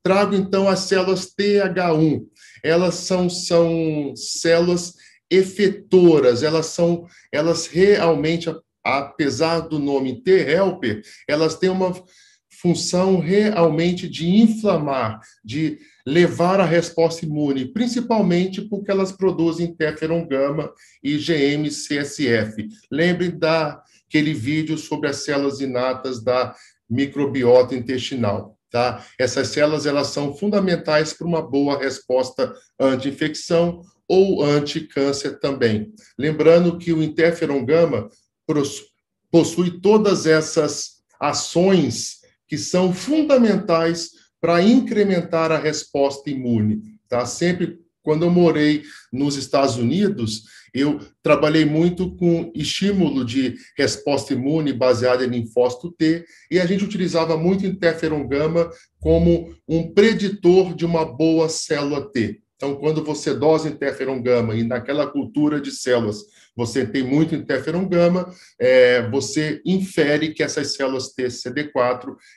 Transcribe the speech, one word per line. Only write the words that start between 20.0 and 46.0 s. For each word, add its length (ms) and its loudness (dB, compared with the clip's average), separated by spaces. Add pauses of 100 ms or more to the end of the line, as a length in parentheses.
gama 460 -2 (320)
e 160 -2
G 140 -2 (200)
M 160 -2
C 280 -6
S 280 -4
F. 420 0 (220)
Lembrem 480 0
daquele 960 -2
vídeo 440 -4
sobre 320 -6
as 80 -6
células 420 -4
inatas 640 -4
da 320 0 (340)
microbiota 840 2
intestinal, 840 -4 (120)
tá? 360 -4 (120)
Essas 320 -2
células, 360 0
elas 220 -2
são 280 -6
fundamentais 800 0
para 140 -10
uma 140 -2
boa 360 0
resposta 760 -4 (240)
anti-infecção 1040 -2 (240)
ou 380 2
anti-câncer 960 -2
também. 540 -2 (240)
Lembrando 600 4
que 140 -4
o 100 0
interferon 640 0
gama 460 0 (360)
pros-, 380 -4 (480)
possui 480 2
todas 460 2
essas 800 0 (160)
ações 1000 0 (280)
que 100 -6
são 340 0
fundamentais 1160 0 (320)
para 220 2
incrementar 880 2
a 80 0
resposta 720 -2